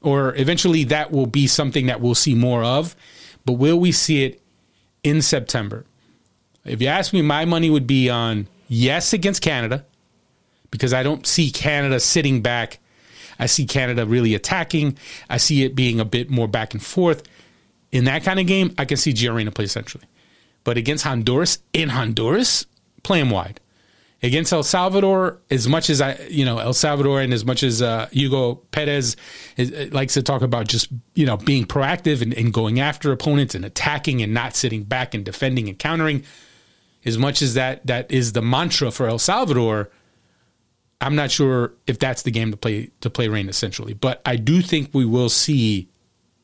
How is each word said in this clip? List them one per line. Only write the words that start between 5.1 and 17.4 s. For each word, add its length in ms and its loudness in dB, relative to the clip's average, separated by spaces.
September? 600 -2
If 160 -6
you 100 0
ask 220 0
me, 120 2
my 220 2
money 260 2
would 160 2
be 200 4
on 400 -2
yes 460 2
against 280 0
Canada, 420 -2
because 240 0
I 80 2
don't 240 -2
see 240 2
Canada 500 0
sitting 440 2
back. 340 -2
I 80 0
see 180 0
Canada 400 -2
really 300 4
attacking. 600 -2
I 100 -4
see 260 2
it 100 0
being 260 2
a 60 0
bit 240 -4
more 180 2
back 280 -4
and 80 -8
forth. 400 0